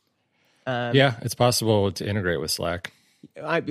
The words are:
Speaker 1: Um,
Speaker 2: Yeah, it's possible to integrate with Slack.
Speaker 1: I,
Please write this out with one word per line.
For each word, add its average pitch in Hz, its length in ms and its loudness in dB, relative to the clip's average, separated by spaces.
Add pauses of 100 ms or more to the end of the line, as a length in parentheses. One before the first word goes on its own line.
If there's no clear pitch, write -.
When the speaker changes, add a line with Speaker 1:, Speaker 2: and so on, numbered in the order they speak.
(640)
Speaker 1:
Um, 120 300 -2
Speaker 2:
Yeah, 135 260 4
it's - 140 -6
possible 110 560 2
to - 160 -8
integrate 90 320 0
with 80 120 -4
Slack. 85 400 -6 (500)
Speaker 1:
I, 156 300 -2